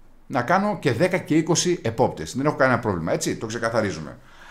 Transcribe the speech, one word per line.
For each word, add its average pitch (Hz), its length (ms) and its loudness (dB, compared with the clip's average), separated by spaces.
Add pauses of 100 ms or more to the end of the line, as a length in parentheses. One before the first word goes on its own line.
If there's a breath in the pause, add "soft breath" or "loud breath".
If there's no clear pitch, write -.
(260)
να 123 160 0
κάνω 196 360 2
και 131 140 2
δέκα 175 260 2
και - 180 0
είκοσι 165 460 2
επόπτες. 107 540 0
Δεν 135 100 -2
έχω 143 100 2
κανένα 131 220 2
πρόβλημα, 98 340 -2
έτσι, 156 240 -2
το 120 100 -8
ξεκαθαρίζουμε. 107 720 -2 (320 loud breath)